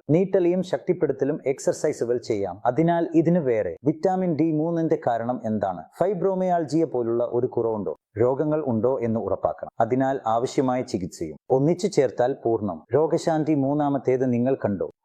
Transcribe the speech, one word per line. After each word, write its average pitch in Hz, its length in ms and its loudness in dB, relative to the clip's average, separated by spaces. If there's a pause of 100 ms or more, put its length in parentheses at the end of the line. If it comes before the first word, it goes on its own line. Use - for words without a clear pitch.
(100)
നീട്ടലും 185 520 2
ശക്തിപ്പെടുത്തലും 147 840 -2
എക്സർസൈസുകൾ 131 720 -2
ചെയ്യാം. 101 500 -4
അതിനാൽ 165 480 2
ഇതിന് 165 240 4
വേറെ 107 460 0
വിറ്റാമിൻ 180 500 0
ഡി 160 160 2
മൂന്നിന്റെ 160 560 0
കാരണം 117 380 -2
എന്താണ്? 98 380 -2 (180)
ഫൈബ്രോമയാൾജിയ 175 840 0
പോലുള്ള 117 480 0
ഒരു 123 140 2
കുറവുണ്ടോ, 110 500 -2 (240)
രോഗങ്ങൾ 151 460 2
ഉണ്ടോ 120 360 2
എന്ന് 113 180 0
ഉറപ്പാക്കണം. 90 500 -4 (100)
അതിനാൽ 131 460 0
ആവശ്യമായ 127 560 0
ചികിത്സയും 85 540 -8 (140)
ഒന്നിച്ചു 160 360 2
ചേർത്താൽ 135 580 0
പൂർണ്ണം. 104 400 -2 (100)
രോഗശാന്തി 156 600 2
മൂന്നാമത്തേത് 135 800 0
നിങ്ങൾ 120 220 2
കണ്ടോ? 95 360 -2 (140)